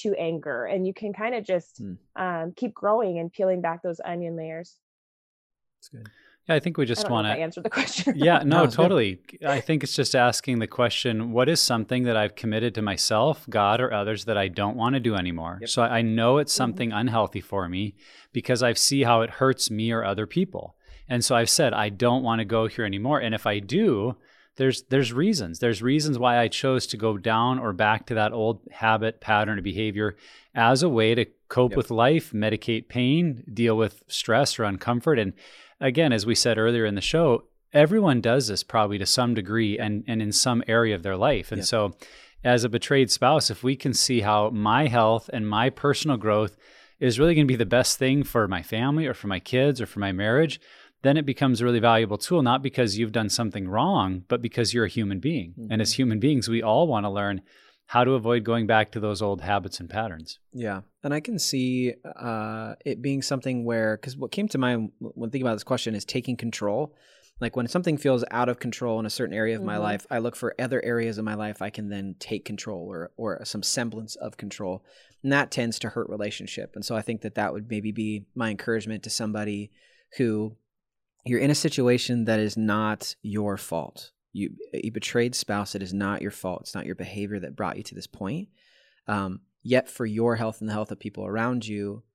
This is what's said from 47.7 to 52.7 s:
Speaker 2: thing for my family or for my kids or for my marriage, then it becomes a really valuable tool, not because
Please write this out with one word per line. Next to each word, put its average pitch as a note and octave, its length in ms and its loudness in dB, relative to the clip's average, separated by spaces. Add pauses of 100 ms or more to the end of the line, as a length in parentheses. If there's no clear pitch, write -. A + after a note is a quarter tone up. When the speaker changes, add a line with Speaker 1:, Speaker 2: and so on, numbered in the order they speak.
Speaker 2:
thing C3+ 240 2
for A2+ 240 2
my F2+ 160 -4
family C#3 420 -2
or B2 80 -4
for - 140 -10
my F#2 120 -2
kids C3 400 2
or A2 60 -4
for - 140 -10
my G2 120 -2
marriage, A#2 480 2 (440)
then C#3 120 6
it D3+ 120 0
becomes C3 340 2
a - 20 2
really A#2+ 160 4
valuable A2+ 380 4
tool, E3+ 240 2
not B2+ 220 2
because A2 340 0